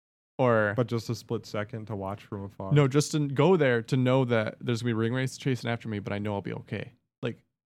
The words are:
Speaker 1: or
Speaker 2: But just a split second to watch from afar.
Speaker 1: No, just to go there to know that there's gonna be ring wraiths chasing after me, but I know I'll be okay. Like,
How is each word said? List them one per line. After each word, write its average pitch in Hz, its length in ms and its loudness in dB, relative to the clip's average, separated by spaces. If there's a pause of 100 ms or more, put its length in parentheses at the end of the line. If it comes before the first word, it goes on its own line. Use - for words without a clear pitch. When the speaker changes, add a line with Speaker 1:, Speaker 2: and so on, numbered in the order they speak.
(380)
Speaker 1:
or 110 380 4
Speaker 2:
But 120 120 0
just 117 220 -4
a 117 40 -2
split 110 320 -8
second 107 400 -8
to 110 100 -8
watch 98 280 -8
from 98 200 -10
afar. 98 280 -6
Speaker 1:
No, 143 160 6
just 143 240 2
to 151 160 0
go 143 280 4
there 123 260 4
to 131 140 -2
know 127 280 4
that 113 360 0
there's 117 220 -2
gonna 120 80 -2
be 113 40 0
ring 113 200 0
wraiths 131 240 -4
chasing 120 320 -2
after 117 180 -6
me, 104 120 -4
but 101 120 -6
I 101 60 -4
know 104 160 -4
I'll 101 80 -4
be 117 100 -6
okay. 110 400 -10 (300)
Like, 117 160 -4 (300)